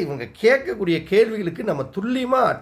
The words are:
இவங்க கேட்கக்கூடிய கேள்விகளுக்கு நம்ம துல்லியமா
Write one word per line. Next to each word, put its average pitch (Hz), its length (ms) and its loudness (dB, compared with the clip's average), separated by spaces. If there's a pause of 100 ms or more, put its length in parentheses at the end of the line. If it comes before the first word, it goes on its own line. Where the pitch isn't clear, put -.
இவங்க 139 220 -6 (160)
கேட்கக்கூடிய 226 560 2 (120)
கேள்விகளுக்கு 214 600 2
நம்ம 147 140 -2 (120)
துல்லியமா 254 480 0 (200)